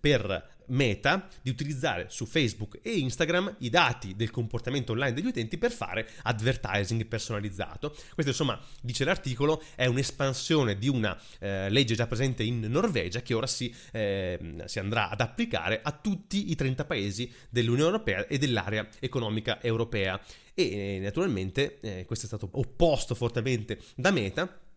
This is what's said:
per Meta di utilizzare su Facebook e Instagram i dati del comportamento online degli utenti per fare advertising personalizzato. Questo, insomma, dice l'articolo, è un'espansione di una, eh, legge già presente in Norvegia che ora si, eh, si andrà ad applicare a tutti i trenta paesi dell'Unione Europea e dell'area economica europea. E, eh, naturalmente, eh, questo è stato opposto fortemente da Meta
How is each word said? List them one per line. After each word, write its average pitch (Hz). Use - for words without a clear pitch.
per 107
Meta 135
di -
utilizzare 131
su -
Facebook 113
e 226
Instagram 175
i 120
dati 117
del 110
comportamento 120
online 120
degli 156
utenti 117
per 233
fare 92
advertising 110
personalizzato. 107
Questo, 139
insomma, 127
dice 123
l'articolo, 147
è 127
un'espansione 131
di 110
una, 107
eh, 98
legge 117
già 120
presente 123
in 113
Norvegia 120
che -
ora 113
si, 123
eh, 95
si -
andrà 104
ad 101
applicare 117
a 147
tutti 196
i 160
trenta 135
paesi 110
dell'Unione 120
Europea 190
e 143
dell'area 107
economica 110
europea. 110
E, 101
eh, -
naturalmente, 104
eh, 92
questo -
è 107
stato 101
opposto 139
fortemente 117
da 135
Meta 151